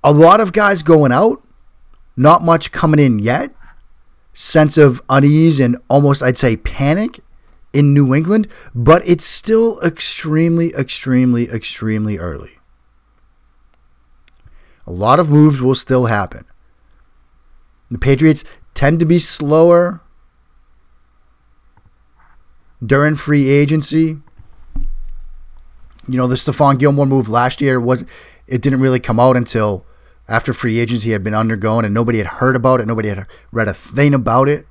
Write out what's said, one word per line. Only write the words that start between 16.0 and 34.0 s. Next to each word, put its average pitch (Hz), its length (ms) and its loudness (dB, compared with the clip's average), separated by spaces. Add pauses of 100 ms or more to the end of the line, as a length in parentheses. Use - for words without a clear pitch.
happen. 104 400 -6 (1400)
The 117 100 -10
Patriots 147 440 2 (300)
tend 156 260 0
to 165 60 0
be 170 140 2
slower 170 800 0 (2750)
during 143 300 0
free 143 340 0
agency. 151 680 0 (1900)
You 127 100 -4
know, 127 100 -2
the 127 80 -2
Stephon 139 420 0
Gilmore 143 300 2
move 131 220 0
last 120 320 -2
year 131 180 0
was, 120 260 -2 (420)
it 127 140 -4
didn't 135 180 -2
really 131 200 0
come 117 200 -2
out 127 160 4
until 110 500 -4 (420)
after 113 260 -4
free 113 260 -4
agency 113 320 -4
had 101 120 -4
been 107 120 -6
undergone 110 500 -2
and 101 80 -4
nobody 113 260 -2
had 98 80 -6
heard 127 280 -2
about 127 240 0
it. 107 80 -6
Nobody 110 220 -4
had 98 180 -10 (240)
read 113 160 -4
a 98 60 -6
thing 143 400 -2